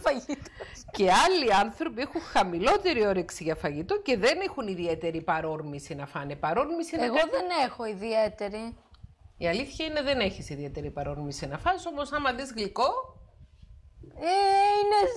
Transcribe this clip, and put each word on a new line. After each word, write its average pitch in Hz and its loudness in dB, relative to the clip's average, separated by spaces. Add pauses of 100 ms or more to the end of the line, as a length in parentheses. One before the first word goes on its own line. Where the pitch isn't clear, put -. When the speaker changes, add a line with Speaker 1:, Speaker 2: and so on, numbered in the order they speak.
Speaker 1:
φαγητό. - -2 (400)
Speaker 2:
Και 190 4
άλλοι 277 6
άνθρωποι 220 0
έχουν 294 -4
χαμηλότερη 226 2
όρεξη 185 0
για 160 0
φαγητό 160 -2
και 269 2
δεν 262 4
έχουν 285 -4
ιδιαίτερη 165 -2
παρόρμηση 156 -2
να 139 -10
φάνε. 143 -8
Παρόρμηση 294 -2
είναι 233 0
Speaker 1:
Εγώ 240 0
Speaker 2:
κάτι 311 2
Speaker 1:
δεν 440 -2 (180)
έχω 240 -4
ιδιαίτερη. 214 -2 (600)
Speaker 2:
Η 170 -2
αλήθεια 277 -2
είναι 302 -2
δεν 262 0
έχεις 190 -4
ιδιαίτερη 143 -8
παρόρμηση 143 -6
να 139 -6
φας, 359 -2
όμως 285 -6
άμα 285 0
δεις 247 -10
γλυκό 247 -2 (1040)
Speaker 1:
Ε, 311 -4 (540)
είναι 415 4